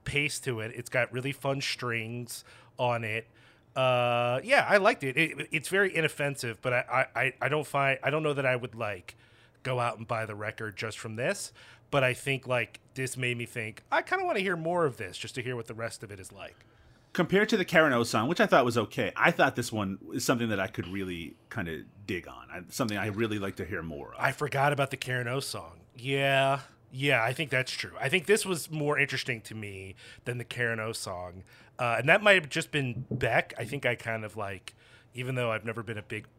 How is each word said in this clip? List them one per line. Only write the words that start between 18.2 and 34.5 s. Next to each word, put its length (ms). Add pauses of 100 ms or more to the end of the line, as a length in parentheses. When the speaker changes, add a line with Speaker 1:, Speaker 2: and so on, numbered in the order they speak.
Speaker 2:
which 140
I 40
thought 200
was 120
okay, 380
I 160
thought 240
this 160
one 260 (160)
is 120
something 240
that 100
I 80
could 200
really 480 (140)
kinda 340 (220)
dig 220
on. 240
I, 180
something 280
I 100
really 320
like 180
to 80
hear 160
more 340
of. 40
Speaker 1:
I 120
forgot 420
about 180
the 60
Karen 300
O 120
song. 400 (160)
Yeah. 640 (320)
Yeah, 320
I 100
think 180
that's 200
true. 280
I 100
think 160
this 200
was 260
more 260
interesting 440
to 140
me 400 (300)
than 140
the 60
Karen 340
O 140
song. 500 (360)
Uh, 200
and 100
that 140
might 180
have 80
just 220
been 400
Beck. 460
I 80
think 200
I 100
kind 300
of, 100
like, 380 (400)